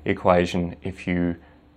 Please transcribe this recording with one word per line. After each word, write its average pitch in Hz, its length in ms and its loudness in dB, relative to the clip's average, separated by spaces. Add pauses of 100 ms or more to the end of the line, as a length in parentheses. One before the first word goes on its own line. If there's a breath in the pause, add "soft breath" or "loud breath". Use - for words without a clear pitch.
equation 90 760 2
if - 260 -10
you 87 260 0 (420 soft breath)